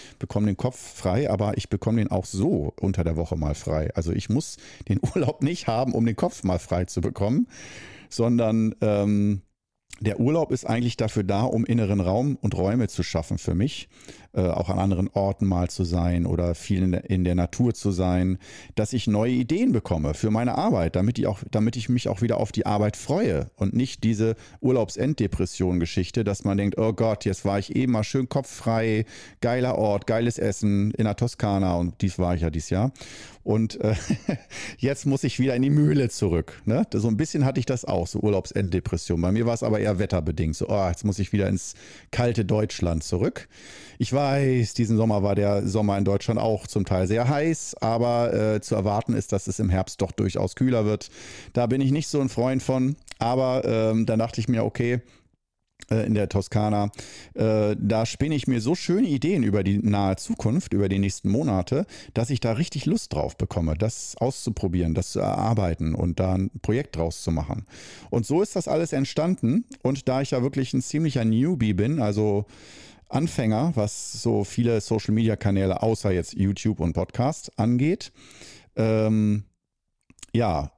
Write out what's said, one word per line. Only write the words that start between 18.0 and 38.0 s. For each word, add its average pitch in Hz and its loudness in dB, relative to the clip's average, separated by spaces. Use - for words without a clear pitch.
dass 107 0
ich 120 -2
neue 110 2
Ideen 160 2
bekomme 78 0
für 107 0
meine 117 0
Arbeit, 120 2
damit 104 2
die - 0
auch, 101 -2
damit 110 0
ich 107 -6
mich 123 0
auch - -2
wieder 117 2
auf 107 -2
die - -2
Arbeit 104 2
freue 127 0
und - 0
nicht 127 -2
diese 110 2
Urlaubsenddepression-Geschichte, 98 0
dass 101 -2
man 98 0
denkt, 101 0
„Oh 110 2
Gott, 107 0
jetzt - -2
war 98 2
ich - -4
eben 123 2
mal 110 2
schön 135 -2
kopffrei, 113 0
geiler 123 0
Ort, 101 0
geiles 117 2
Essen 101 0
in - 0
der 104 0
Toskana“, 98 0
und 87 -2
dies 92 0
war 87 2
ich 78 -2
ja 82 0
dieses 76 -4
Jahr. 107 0
Und, 110 0
äh, 107 0
<laughs> - -12
jetzt 135 -2
muss 135 0
ich 131 0
wieder 127 2
in 123 2
die 135 4
Mühle 147 4
zurück, - -2
ne? 131 2
So 110 0
ein 110 0
bisschen 131 0
hatte 139 0
ich 120 -2
das 127 -2
auch, 90 0